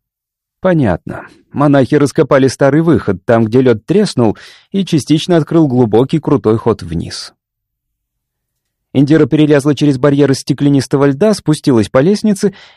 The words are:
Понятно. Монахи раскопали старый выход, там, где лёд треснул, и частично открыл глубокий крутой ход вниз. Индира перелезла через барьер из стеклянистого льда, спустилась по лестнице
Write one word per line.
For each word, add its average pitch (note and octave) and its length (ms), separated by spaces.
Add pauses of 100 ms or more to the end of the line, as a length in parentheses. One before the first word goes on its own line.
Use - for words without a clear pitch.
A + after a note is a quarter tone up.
(600)
Понятно. D3+ 680 (240)
Монахи C#3 420
раскопали C#3 540
старый C#3 340
выход, A2 420
там, A2+ 200
где A2+ 160
лёд A#2+ 240
треснул, C#3 520 (360)
и G3 120
частично D#3+ 520
открыл D#3+ 320
глубокий B2 500
крутой A#2 380
ход A2 260
вниз. - 520 (1600)
Индира C#3+ 320
перелезла D3 480
через C#3+ 240
барьер C#3+ 320
из C3 100
стеклянистого C#3+ 680
льда, D3 260
спустилась C#3+ 560
по C3 100
лестнице G3+ 560 (220)